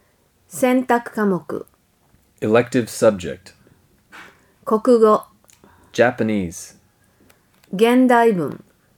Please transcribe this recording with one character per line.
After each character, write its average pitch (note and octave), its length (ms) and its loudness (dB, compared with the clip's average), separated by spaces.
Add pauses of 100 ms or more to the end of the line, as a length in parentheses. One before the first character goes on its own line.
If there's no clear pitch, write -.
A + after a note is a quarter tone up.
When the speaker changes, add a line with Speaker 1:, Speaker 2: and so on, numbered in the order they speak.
(460)
Speaker 1:
選 B3+ 380 -2
択 A#3+ 260 -4
科 G#3+ 140 -4
目。 E3+ 420 -6 (760)
Speaker 2:
Elective A#2+ 460 0
subject. F2+ 640 -4 (1120)
Speaker 1:
国 A3+ 320 2
語。 G#3+ 260 2 (720)
Speaker 2:
Japanese. A2 800 -2 (960)
Speaker 1:
現 A#3+ 340 2
代 A#3 260 4
文。 E3 300 -6 (360)